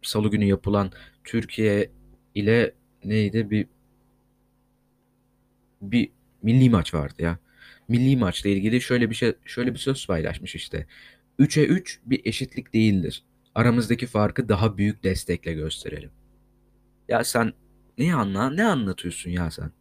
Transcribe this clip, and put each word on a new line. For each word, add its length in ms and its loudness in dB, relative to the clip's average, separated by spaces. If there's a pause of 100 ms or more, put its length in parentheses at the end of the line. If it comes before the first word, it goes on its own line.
Salı 260 0
günü 140 2
yapılan 480 2 (320)
Türkiye 640 -2 (440)
ile 400 2 (300)
neydi? 460 0
Bir, 160 0 (2250)
bir 280 0 (320)
milli 280 6
maç 240 2
vardı 280 -4
ya. 160 -2 (500)
Milli 280 4
maçla 340 0
ilgili 300 0
şöyle 300 0
bir 40 -4
şey, 200 0 (100)
şöyle 300 -4
bir 40 -12
söz 280 -4
paylaşmış 480 -4
işte. 320 -10 (520)
"Üçe 280 4
üç 400 -2
bir 180 -2
eşitlik 500 -8
değildir. 500 0 (300)
Aramızdaki 520 2
farkı 420 0
daha 300 2
büyük 260 -2
destekle 500 -4
gösterelim." 560 -10 (960)
Ya 160 0
sen 280 0 (460)
ne 160 2
anla-, 420 0
ne 80 2
anlatıyorsun 680 -2
ya 200 -2
sen? 200 -10 (100)